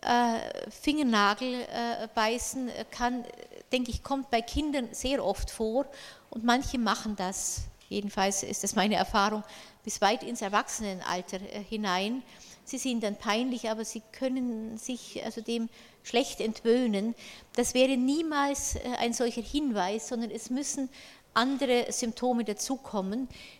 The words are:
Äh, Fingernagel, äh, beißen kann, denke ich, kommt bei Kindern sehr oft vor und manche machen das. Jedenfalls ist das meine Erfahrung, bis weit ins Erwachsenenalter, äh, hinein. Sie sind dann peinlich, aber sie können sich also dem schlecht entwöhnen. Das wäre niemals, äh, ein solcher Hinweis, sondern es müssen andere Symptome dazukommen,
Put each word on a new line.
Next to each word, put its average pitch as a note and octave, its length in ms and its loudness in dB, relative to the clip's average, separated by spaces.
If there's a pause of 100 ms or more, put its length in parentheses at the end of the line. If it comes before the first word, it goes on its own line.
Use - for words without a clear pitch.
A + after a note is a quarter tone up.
Äh, A#3 680 2
Fingernagel, B3 920 2
äh, A#3 520 -4
beißen A#3+ 560 0 (200)
kann, A#3+ 340 0 (480)
denke B3 180 0
ich, - 120 -2
kommt - 280 -2
bei A3+ 120 4
Kindern C#4 500 0
sehr B3+ 320 0
oft - 260 0
vor A3+ 360 0 (420)
und A3+ 160 -8
manche B3+ 340 4
machen G#3+ 380 0
das. - 460 -2 (260)
Jedenfalls G3 560 0
ist - 180 -4
das - 140 0
meine G3+ 180 4
Erfahrung, G#3 480 2 (400)
bis - 180 -6
weit G#3+ 220 4
ins A#3+ 200 -6
Erwachsenenalter, G3 960 -2
äh, G3+ 280 -10
hinein. G#3+ 540 0 (420)
Sie C4+ 140 -6
sind A#3+ 240 0
dann G#3 140 0
peinlich, A3+ 520 0
aber A3 160 -2
sie A3 160 -8 (120)
können A#3+ 680 -2
sich - 460 -10
also A#3 160 -6
dem A3+ 280 -2 (360)
schlecht - 360 0
entwöhnen. A3+ 760 2 (400)
Das B3 180 2
wäre C4 220 8
niemals, C#4+ 800 2
äh, - 40 -4 (200)
ein A#3+ 120 2
solcher A#3+ 300 0
Hinweis, G#3+ 640 0
sondern A3+ 240 -4
es A3+ 200 -8
müssen C4+ 380 -2 (460)
andere B3 560 4
Symptome A#3+ 540 0
dazukommen, G#3+ 840 -2 (320)